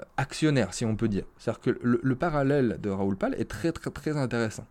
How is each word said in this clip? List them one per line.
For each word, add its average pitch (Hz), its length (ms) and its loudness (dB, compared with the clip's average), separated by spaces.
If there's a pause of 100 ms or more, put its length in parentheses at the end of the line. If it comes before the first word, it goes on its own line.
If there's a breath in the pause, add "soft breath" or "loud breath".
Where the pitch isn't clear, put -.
(160)
actionnaire, 135 580 0
si - 120 -2
on 110 100 0
peut 113 140 2
dire. 95 160 -2 (120)
C'est-à-dire - 220 -4
que - 220 0
le, 120 200 4
le 131 140 2
parallèle 139 680 2
de 104 80 -2
Raoul 98 280 0
Pal 262 200 0
est - 120 -2
très, - 240 -2
très, - 160 -8
très - 280 -4
intéressant. 117 540 -2